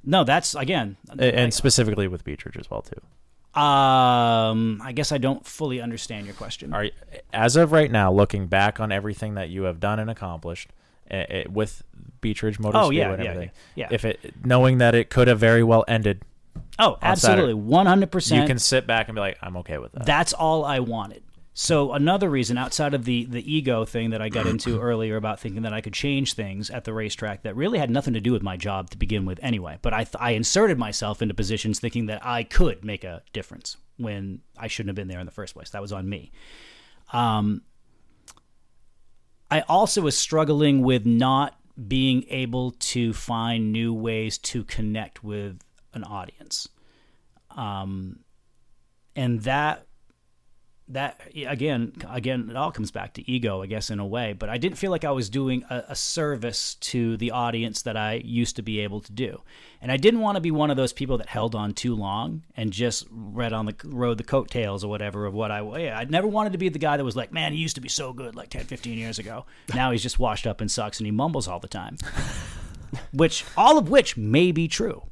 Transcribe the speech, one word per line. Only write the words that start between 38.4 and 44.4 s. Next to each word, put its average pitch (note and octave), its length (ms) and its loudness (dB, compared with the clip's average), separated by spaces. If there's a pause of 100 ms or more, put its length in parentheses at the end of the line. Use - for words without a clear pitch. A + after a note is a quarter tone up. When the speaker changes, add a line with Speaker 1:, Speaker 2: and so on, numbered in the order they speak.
Speaker 1:
I D#3 120 2
also F#3+ 400 4
was C#3+ 160 0
struggling D3 640 4
with B2 240 4
not C3 520 4 (300)
being C3 400 2
able B2+ 440 -4
to A#2 420 -2
find A2+ 580 -2
new A#2 200 0
ways A2 460 -4
to - 260 -6